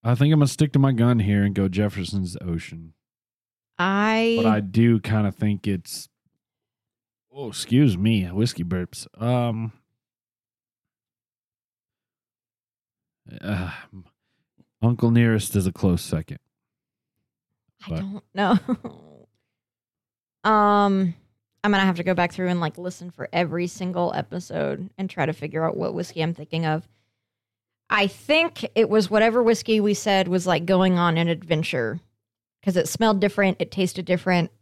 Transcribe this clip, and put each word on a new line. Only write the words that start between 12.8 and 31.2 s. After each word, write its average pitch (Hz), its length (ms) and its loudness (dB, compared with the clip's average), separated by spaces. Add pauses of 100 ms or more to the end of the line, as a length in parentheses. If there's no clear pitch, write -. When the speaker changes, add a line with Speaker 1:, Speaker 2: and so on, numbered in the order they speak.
Speaker 1:
uh, 90 300 -6 (1080)
Uncle 117 300 2
Nearest 117 440 2
is 95 100 2
a 95 60 0
close 90 300 0
second. - 380 -8 (1500)
Speaker 2:
I 190 40 -16
Speaker 1:
But 160 100 -6
Speaker 2:
don't 196 240 -10 (120)
know. 196 320 2
<laughs> 78 420 -10 (1300)
Um, 202 680 4 (500)
I'm 208 80 2
gonna 196 140 2
have 180 120 2
to 170 60 -6
go 185 100 0
back 175 200 0
through 185 160 -4
and, 175 100 0
like, 156 180 -4
listen 180 340 -12
for - 200 -14
every 175 360 -2
single 175 460 -4
episode 151 840 -6
and 190 120 -6
try 151 160 -4
to 156 80 -4
figure 160 320 -6
out - 120 -4
what 160 160 -4
whiskey 170 280 -8
I'm 170 120 -2
thinking 160 320 -6
of. 156 220 -2 (1000)
I 202 180 2
think 311 580 -2 (100)
it 220 140 2
was 214 200 2
whatever 220 340 2
whiskey 226 360 2
we 208 140 2
said 190 340 0
was, 180 200 0
like, 170 180 0
going 185 320 4
on 170 200 2
an 170 120 2